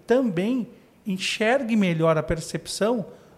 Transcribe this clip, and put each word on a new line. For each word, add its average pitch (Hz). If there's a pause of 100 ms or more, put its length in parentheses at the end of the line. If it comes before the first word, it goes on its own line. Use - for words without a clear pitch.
também 233 (360)
enxergue 220
melhor 165
a 151
percepção 170 (340)